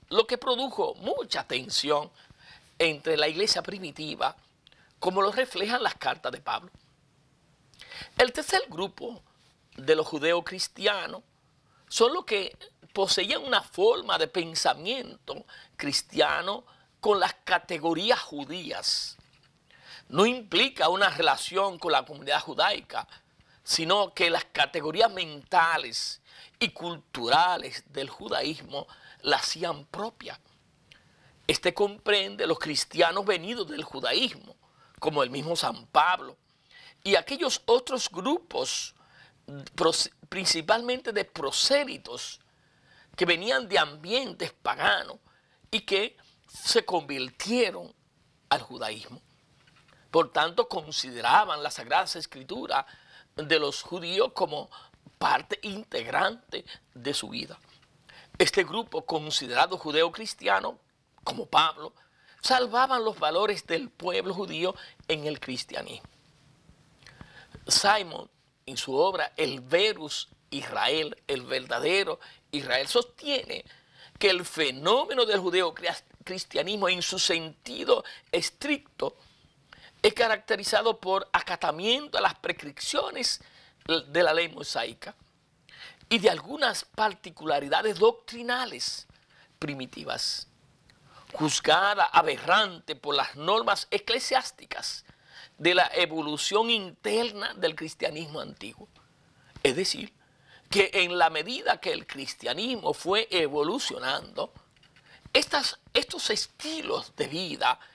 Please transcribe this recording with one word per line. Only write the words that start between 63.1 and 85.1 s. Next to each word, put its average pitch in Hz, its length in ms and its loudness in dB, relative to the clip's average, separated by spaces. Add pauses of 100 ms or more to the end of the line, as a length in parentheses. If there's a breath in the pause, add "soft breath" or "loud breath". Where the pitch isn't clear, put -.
valores 180 480 2
del 165 240 -4
pueblo 185 420 -2
judío 175 420 -2 (340 loud breath)
en 151 180 0
el 147 140 -4
cristianismo. - 680 -8 (1600 loud breath)
Simon, 196 640 2 (340)
en 131 140 -12
su 135 160 -4
obra 165 420 2
El 139 240 -2
Verus 160 680 0 (220)
Israel, 143 640 -2 (120)
El 135 140 -2
Verdadero 131 760 -2 (320 loud breath)
Israel, 131 380 -2
sostiene - 760 -2 (540 loud breath)
que 202 120 6
el 180 140 2
fenómeno 175 840 2
del 208 120 2
judeo-cristianismo 180 1500 -2
en 180 140 2
su 185 160 -4
sentido - 840 0 (280 loud breath)
estricto - 840 -4 (840 loud breath)
es 214 120 6
caracterizado 214 840 0
por 190 340 -2
acatamiento 185 840 0
a - 60 0
las 185 140 2
prescripciones - 1080 -4 (440 loud breath)
de 156 360 0
la 160 100 6
ley 165 160 2
mosaica 127 640 -8 (920 loud breath)